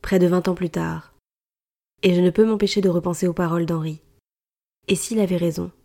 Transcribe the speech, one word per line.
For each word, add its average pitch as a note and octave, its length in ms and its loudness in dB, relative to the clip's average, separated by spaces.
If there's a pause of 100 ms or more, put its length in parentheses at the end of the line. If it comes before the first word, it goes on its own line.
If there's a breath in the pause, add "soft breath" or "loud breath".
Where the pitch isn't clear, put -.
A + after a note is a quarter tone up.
près - 180 0
de F3+ 80 6
vingt F3+ 220 2
ans F#3 60 0
plus F3 160 -6
tard, E3 420 -6 (880)
et F#3 120 4
je F3+ 80 4
ne F3+ 80 4
peux G#3+ 160 4
m'empêcher G#3 340 0
de F#3+ 80 2
repenser F3 380 0
aux E3+ 80 0
paroles E3+ 320 -2
d'Henri. D#3+ 340 -4 (880)
Et G3 80 2
s'il A3 260 -2
avait F#3 160 2
raison ? E3+ 340 -2 (140)